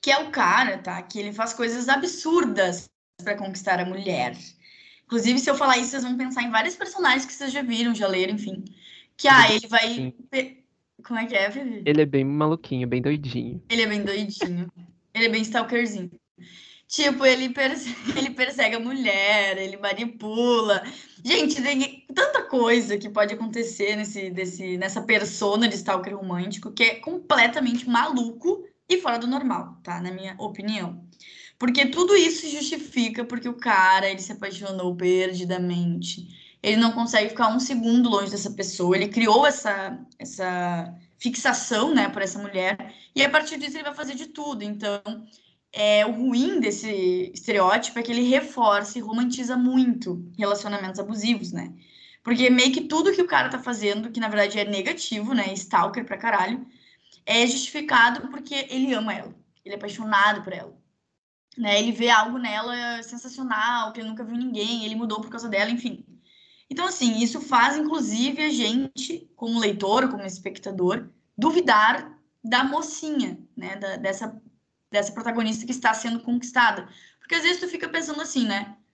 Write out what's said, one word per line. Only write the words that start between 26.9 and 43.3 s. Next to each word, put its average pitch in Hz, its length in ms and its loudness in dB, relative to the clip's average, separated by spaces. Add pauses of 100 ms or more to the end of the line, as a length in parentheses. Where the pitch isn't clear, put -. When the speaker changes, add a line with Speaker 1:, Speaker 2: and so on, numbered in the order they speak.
Speaker 1:
completamente 254 920 0
maluco 247 800 0 (240)
e 359 80 4
fora 247 200 -2
do 233 100 -4
normal, 247 560 -4
tá? 175 180 -8
Na 180 100 -6
minha 185 280 -12
opinião. 202 640 -6 (600)
Porque 254 220 4
tudo 359 280 4
isso 339 280 6
se 320 80 -8
justifica 247 760 -4
porque 247 240 -8
o 240 60 -6
cara, 190 560 4
ele 190 100 -6
se 190 140 -12
apaixonou 190 640 -6
perdidamente. 180 1300 0 (340)
Ele 214 140 2
não 226 160 6
consegue 226 380 2
ficar 226 260 2
um 254 40 2
segundo 240 500 2
longe 196 220 2
dessa 202 200 -6
pessoa. 185 460 0
Ele 208 100 2
criou 233 380 6
essa, 208 520 0 (220)
essa 180 760 -4 (240)
fixação, 247 760 0
né, 208 160 4
por 202 120 -6
essa 190 160 -4
mulher. 196 560 -4 (220)
E 269 80 4
a 285 60 4
partir 302 280 0